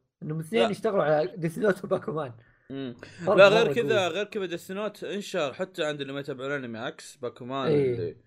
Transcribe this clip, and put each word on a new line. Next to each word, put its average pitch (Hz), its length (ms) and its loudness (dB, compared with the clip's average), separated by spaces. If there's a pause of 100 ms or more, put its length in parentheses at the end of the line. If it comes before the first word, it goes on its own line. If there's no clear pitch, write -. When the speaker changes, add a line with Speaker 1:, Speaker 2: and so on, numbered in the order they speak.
(220)
Speaker 1:
إنهم 156 180 -6
الاثنين 220 220 0
Speaker 2:
لا. 214 80 2
Speaker 1:
اشتغلوا 196 340 0
على 156 320 2
ديث 165 220 -4
نوت 202 260 2
وباكومان. 160 480 -4 (380)
Speaker 2:
مم. 131 260 -8 (300)
Speaker 1:
فرق 196 100 4
Speaker 2:
لا، 190 120 12
غير 226 180 6
Speaker 1:
مرة 143 60 0
Speaker 2:
كذا، 214 320 2
Speaker 1:
قوي. 165 100 -2
Speaker 2:
غير 202 100 -2
كذا 202 220 -6
ديث 170 240 -8
نوت 202 340 -8
انشهر 170 480 -4
حتى 185 320 -6
عند 147 160 -4
اللي 135 120 -8
ما 139 80 -6
يتابعون 139 320 -8
أنمي، 120 260 -6
عكس 143 380 -12
باكومان 127 500 -6
Speaker 1:
إيه. 139 280 2
Speaker 2:
اللي... 85 220 -6 (100)